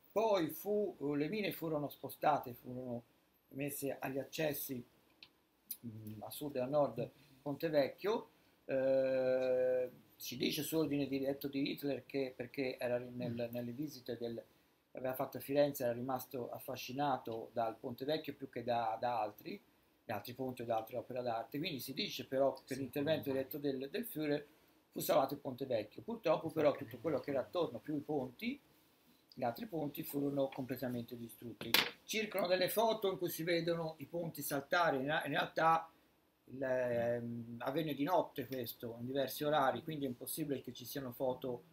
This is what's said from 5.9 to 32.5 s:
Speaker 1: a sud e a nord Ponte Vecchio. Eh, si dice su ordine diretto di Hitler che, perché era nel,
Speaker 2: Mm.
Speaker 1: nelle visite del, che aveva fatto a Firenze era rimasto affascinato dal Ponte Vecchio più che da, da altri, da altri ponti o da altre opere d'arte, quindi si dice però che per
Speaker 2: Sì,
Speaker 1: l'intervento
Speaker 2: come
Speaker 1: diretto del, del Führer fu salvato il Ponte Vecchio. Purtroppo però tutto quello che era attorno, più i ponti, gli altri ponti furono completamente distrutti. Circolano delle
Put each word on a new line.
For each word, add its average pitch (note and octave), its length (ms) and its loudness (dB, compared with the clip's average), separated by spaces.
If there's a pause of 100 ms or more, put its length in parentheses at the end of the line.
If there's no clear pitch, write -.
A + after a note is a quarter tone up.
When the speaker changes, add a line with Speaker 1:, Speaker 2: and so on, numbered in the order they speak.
Speaker 1:
a A#2 80 -10
sud C#3+ 260 -6
e B2 40 0
a B2+ 60 0
nord C3 420 2 (340)
Ponte D3 260 -2
Vecchio. D#3 600 2 (360)
Eh, C3 1300 4 (260)
si - 200 -8
dice - 260 2
su D#3 160 -2
ordine C#3+ 280 2
diretto C#3 420 -2
di C#3 220 0
Hitler C3 340 -2
che, C3+ 300 -2
perché B2+ 440 -4
era B2 200 0
nel, B2 340 -4 (160)
Speaker 2:
Mm. A#2 40 -6
Speaker 1:
nelle A#2+ 200 -4
visite C3+ 440 -6
del, A#2 260 -6 (480)
che - 80 -10
aveva B2+ 160 -2
fatto C#3 220 -4
a B2 40 -6
Firenze C#3+ 440 2
era A#2+ 80 2
rimasto B2 580 -4
affascinato B2 1000 -4
dal A2+ 240 0
Ponte C3 280 -6
Vecchio D#3 300 -2
più C3 140 -10
che A#2 160 -6
da, A#2 360 2
da A#2+ 200 2
altri, D#3 400 -4 (440)
da G#2+ 120 -4
altri G#2 160 -6
ponti B2+ 300 -4
o - 20 -4
da A#2 140 2
altre A#2+ 180 -4
opere B2 260 -4
d'arte, A#2 360 -2
quindi D3+ 220 -2
si C3+ 120 -8
dice D3+ 340 -4
però C3+ 280 4
che - 120 -12
per C3 100 -4
Speaker 2:
Sì, C3+ 60 -4
Speaker 1:
l'intervento C#3+ 480 0
Speaker 2:
come C3 40 0
Speaker 1:
diretto C3+ 240 -2
del, C#3 320 -2
del C3 160 -4
Führer D3 380 0 (460)
fu - 100 -6
salvato D3 340 4
il C#3+ 60 -10
Ponte C3 260 -6
Vecchio. A2+ 360 -2
Purtroppo E3+ 480 0
però D3 240 4
tutto - 240 -8
quello D3 220 0
che - 100 -6
era C3+ 100 2
attorno, D#3 380 -2
più D3+ 180 -4
i C#3+ 40 0
ponti, D3+ 580 -4 (760)
gli C3 100 -4
altri B2 220 -2
ponti D3+ 360 -4
furono C#3+ 460 0
completamente B2 680 -4
distrutti. A#2 540 -10 (340)
Circolano G#3 440 0
delle F3+ 220 4